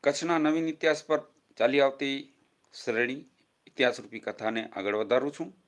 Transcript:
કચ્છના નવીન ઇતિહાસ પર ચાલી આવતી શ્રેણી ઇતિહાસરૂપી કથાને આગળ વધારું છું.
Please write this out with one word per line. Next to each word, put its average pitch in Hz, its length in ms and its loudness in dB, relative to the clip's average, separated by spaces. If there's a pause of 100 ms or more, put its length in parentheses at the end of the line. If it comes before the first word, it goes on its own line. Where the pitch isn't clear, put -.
કચ્છના 165 340 0
નવીન 160 300 2
ઇતિહાસ 156 360 0
પર 156 160 0 (380)
ચાલી 131 220 4
આવતી 139 520 0 (520)
શ્રેણી 123 400 -2 (420)
ઇતિહાસરૂપી 120 540 -2
કથાને 110 520 -6
આગળ 101 240 -2
વધારું 123 360 0
છું. 180 240 -10 (100)